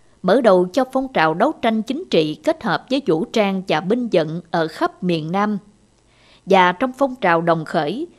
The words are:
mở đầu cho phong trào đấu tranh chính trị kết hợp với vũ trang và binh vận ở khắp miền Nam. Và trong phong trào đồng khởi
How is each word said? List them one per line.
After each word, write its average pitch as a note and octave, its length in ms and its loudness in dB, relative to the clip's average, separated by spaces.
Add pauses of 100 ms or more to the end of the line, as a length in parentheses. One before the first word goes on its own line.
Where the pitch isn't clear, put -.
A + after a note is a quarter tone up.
(220)
mở G3 180 2
đầu F#3 320 4
cho C4 200 0
phong C4 200 -4
trào D#3+ 220 2
đấu A#3 180 0 (100)
tranh A3 200 0
chính C#4+ 280 -8
trị D#3 340 0
kết D#4+ 180 -2
hợp E3+ 280 -2
với C4+ 160 0
vũ D#3+ 180 0
trang G3 440 -2
và D#3 120 0
binh A#3 320 -2
vận D#3+ 280 0 (100)
ở E3 180 -2
khắp - 340 -6
miền E3 300 -4
Nam. G#3 260 -2 (880)
Và F3+ 260 6
trong C4 200 -4
phong C4 240 -2
trào E3+ 240 2
đồng E3 240 0
khởi F3+ 420 -4 (120)